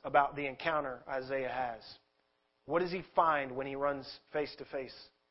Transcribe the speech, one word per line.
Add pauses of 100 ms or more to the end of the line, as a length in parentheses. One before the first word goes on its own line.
about
the
encounter
Isaiah
has. (840)
What
does
he (100)
find
when
he
runs (240)
face
to
face (360)